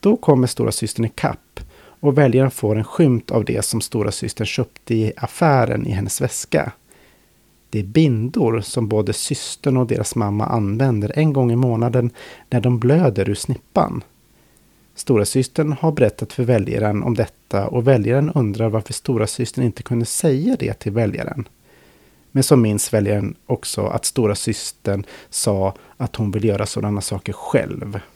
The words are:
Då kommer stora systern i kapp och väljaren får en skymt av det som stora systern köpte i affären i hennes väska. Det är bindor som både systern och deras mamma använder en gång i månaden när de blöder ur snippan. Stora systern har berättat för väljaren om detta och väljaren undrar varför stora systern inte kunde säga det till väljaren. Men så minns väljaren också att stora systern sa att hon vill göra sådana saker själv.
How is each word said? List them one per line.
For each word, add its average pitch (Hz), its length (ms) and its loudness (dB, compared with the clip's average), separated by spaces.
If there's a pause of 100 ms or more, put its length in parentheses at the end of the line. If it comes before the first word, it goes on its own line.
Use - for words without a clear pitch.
Då 214 160 4
kommer 131 300 4
stora 113 260 -2
systern - 320 -4
i 110 100 -4
kapp - 460 -6 (420)
och 143 160 4
väljaren 131 320 4
får 107 260 0
en 107 80 0
skymt 127 460 2
av 117 140 2
det 110 200 -2
som 113 160 -4
stora 104 320 -2
systern - 340 -6
köpte - 480 -4
i 110 220 0
affären 123 720 2
i - 40 -4
hennes 101 300 -2
väska. - 520 -2 (1000)
Det 107 80 -4
är 101 60 -2
bindor 117 760 2
som 113 280 -2
både 107 240 0
systern - 640 -4
och 127 100 2
deras - 280 -2
mamma 104 320 0
använder 110 720 0
en 156 140 4
gång 123 200 2
i 120 40 2
månaden 120 540 2 (400)
när 123 100 2
de 120 180 2
blöder 120 500 2
ur 104 60 0
snippan. - 680 -2 (920)
Stora 110 300 2
systern 147 480 0
har 160 200 0
berättat 120 400 0
för 127 120 -2
väljaren 107 580 0
om 120 120 0
detta - 540 -2
och 123 200 0
väljaren 131 460 4
undrar 113 340 0
varför 110 240 -4
stora 113 340 -2
systern - 380 -4
inte - 180 -2
kunde 117 240 -2
säga 165 520 0
det 98 160 -4
till - 180 -6
väljaren. 104 560 -2 (840)
Men 135 100 2
så 139 140 6
minns 107 360 2
väljaren 101 420 0 (120)
också - 400 -4
att - 180 -4
stora 107 300 0
systern - 720 -4 (260)
sa 95 440 0 (220)
att - 200 -6
hon 104 140 -2
vill 101 140 -4
göra 101 220 0
sådana 104 340 -4
saker 101 320 -8
själv. 101 680 -4 (160)